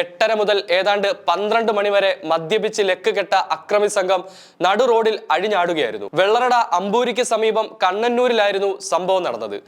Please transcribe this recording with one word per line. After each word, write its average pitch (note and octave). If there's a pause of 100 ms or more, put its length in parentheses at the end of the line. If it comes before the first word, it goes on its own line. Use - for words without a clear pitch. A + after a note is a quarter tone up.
എട്ടര F3 (140)
മുതൽ G3+ (180)
ഏതാണ്ട് G3+ (220)
പന്ത്രണ്ട് G#3
മണിവരെ G3+ (200)
മദ്യപിച്ച് F#3+
ലക്ക് F#3
കെട്ട G3 (200)
അക്രമി G#3
സംഘം F#3 (440)
നടു G3+
റോഡിൽ A3 (180)
അഴിഞ്ഞാടുകയായിരുന്നു. E3 (100)
വെള്ളറട A#3+ (220)
അമ്പൂരിക്ക് A#3
സമീപം A3 (180)
കണ്ണന്നൂരിലായിരുന്നു G#3 (220)
സംഭവം F3+
നടന്നത്. A2 (120)